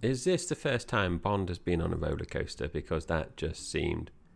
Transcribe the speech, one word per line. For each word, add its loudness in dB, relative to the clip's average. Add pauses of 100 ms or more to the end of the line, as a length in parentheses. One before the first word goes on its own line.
Is 2
this 2
the -2
first 0
time 2
Bond 2
has -4
been 2
on 2
a 0
roller -2
coaster? -4
Because -2
that 0
just -4
seemed -2 (240)